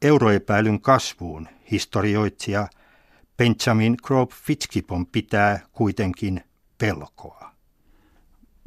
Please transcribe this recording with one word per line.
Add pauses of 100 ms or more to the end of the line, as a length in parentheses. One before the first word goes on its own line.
euroepäilyn
kasvuun (240)
historioitsija (720)
Benjamin
Grobe
Fitzgibbon
pitää (120)
kuitenkin (360)
pelkoa. (1160)